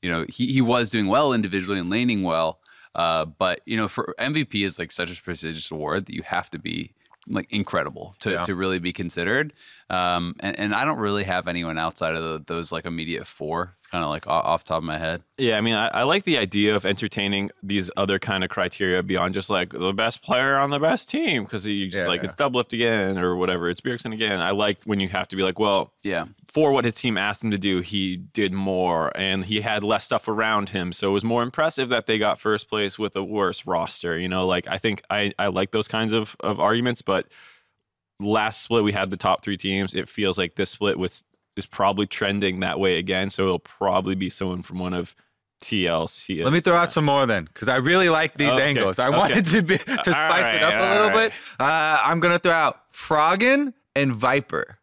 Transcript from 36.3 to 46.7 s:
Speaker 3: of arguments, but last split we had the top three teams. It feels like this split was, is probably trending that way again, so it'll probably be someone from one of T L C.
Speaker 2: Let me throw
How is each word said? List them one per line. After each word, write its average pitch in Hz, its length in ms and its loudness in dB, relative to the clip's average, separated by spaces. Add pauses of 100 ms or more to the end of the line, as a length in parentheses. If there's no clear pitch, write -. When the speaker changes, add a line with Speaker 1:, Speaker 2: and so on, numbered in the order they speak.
Speaker 3:
of 104 200 -2
arguments, 120 440 0
but 95 240 0 (920)
last 107 400 0
split 113 200 2
we 104 120 2
had 95 180 0
the 95 60 -6
top 92 260 0
three 98 140 -4
teams. 98 360 -2
It 87 140 -4
feels 95 300 0
like 90 180 -2
this 95 140 0
split - 280 0
was, - 280 -4 (320)
is 101 80 -6
probably 101 420 0
trending 98 540 0
that 87 180 0
way 92 180 4
again, 92 320 -2
so 98 140 -2
it'll 92 160 2
probably 95 560 0
be 92 140 -2
someone 90 320 -4
from 90 180 -10
one 90 140 -4
of 90 200 -6 (460)
T 98 260 0
L 82 220 2
C. - 340 -6
Speaker 2:
Let 131 120 2
me 170 80 2
throw 170 160 4